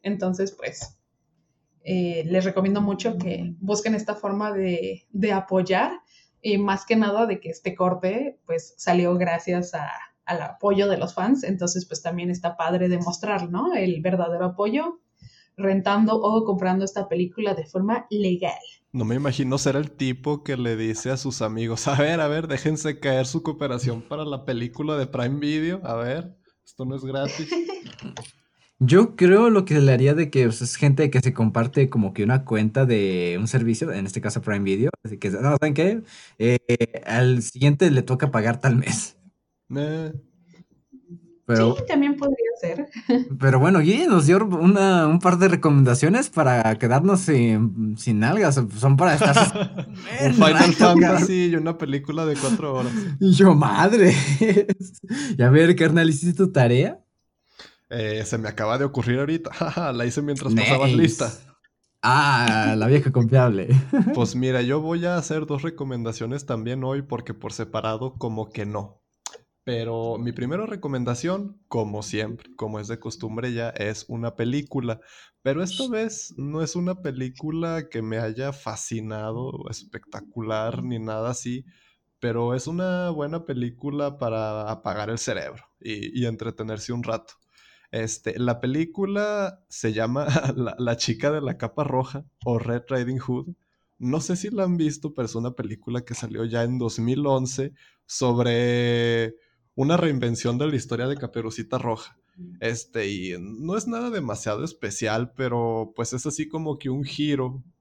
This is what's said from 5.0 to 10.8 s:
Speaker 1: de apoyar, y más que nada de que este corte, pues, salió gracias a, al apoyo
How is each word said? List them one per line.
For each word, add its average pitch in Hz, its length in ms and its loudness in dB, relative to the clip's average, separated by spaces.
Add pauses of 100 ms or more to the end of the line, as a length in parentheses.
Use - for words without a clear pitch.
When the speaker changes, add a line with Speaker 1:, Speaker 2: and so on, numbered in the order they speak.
Speaker 1:
de 208 220 -2
apoyar, 190 580 0 (500)
y 202 180 0
más 196 280 -2
que 226 80 2
nada 214 320 2
de 202 140 -4
que 160 100 -12
este - 240 -8
corte, 185 720 -2
pues, 165 300 -6
salió 180 400 2
gracias 175 580 -2
a, 147 160 -8 (340)
al - 180 -6
apoyo 202 440 0